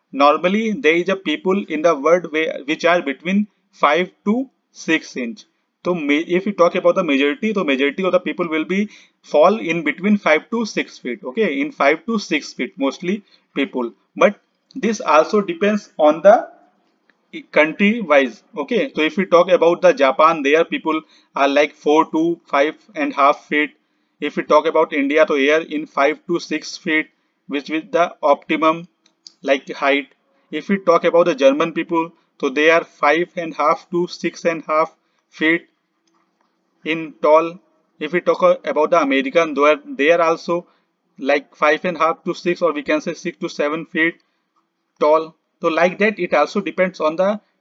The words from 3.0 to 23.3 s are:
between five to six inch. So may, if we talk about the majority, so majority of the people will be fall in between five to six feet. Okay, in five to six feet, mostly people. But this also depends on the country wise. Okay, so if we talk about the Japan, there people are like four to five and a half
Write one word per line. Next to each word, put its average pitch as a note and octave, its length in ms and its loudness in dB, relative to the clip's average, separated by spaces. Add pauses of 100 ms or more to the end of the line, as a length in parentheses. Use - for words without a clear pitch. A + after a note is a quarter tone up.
between F3 460 -4 (240)
five E3 400 0 (140)
to B3 240 -2 (220)
six - 460 -4
inch. A#2 280 -10 (400)
So F3+ 80 0
may, D3 260 0
if F3 260 -2
we G#3 80 -4
talk F3 220 2
about F3 200 2
the F#3 80 0
majority, C#3+ 500 0
so G3 100 -2
majority C#3+ 400 -2
of F3+ 100 0
the F3+ 60 4
people E3+ 280 -6
will D#3 180 -4
be G3+ 240 -4 (320)
fall F3+ 380 2
in E3+ 240 -4
between F3 340 0
five D#3 320 0
to A3+ 160 -4
six - 320 -8
feet. A#2+ 260 -10
Okay, C#3 360 -2
in D3 120 -6
five D3+ 340 0
to A3+ 120 -4
six D#3 360 -6
feet, B2 240 -8
mostly F3 460 -4 (300)
people. B2+ 400 -4 (220)
But G#3 240 0 (340)
this G#3 280 -4
also D#3+ 400 2
depends G3+ 580 -4
on D#3 220 2
the A3 280 6 (1040)
country G3+ 480 2
wise. C#3 440 0 (120)
Okay, C#3+ 400 -4
so D3+ 60 -2
if D#3 160 -2
we F#3+ 80 0
talk F3 240 4
about E3+ 320 2
the F3+ 100 6
Japan, C#3+ 520 2
there D3+ 200 2
people D#3 380 -4 (340)
are C#3+ 120 2
like C#3+ 260 2
four D#3 380 2
to E3+ 340 -2
five D3 300 0 (200)
and D3 160 -4
a - 40 -10
half C#3+ 320 2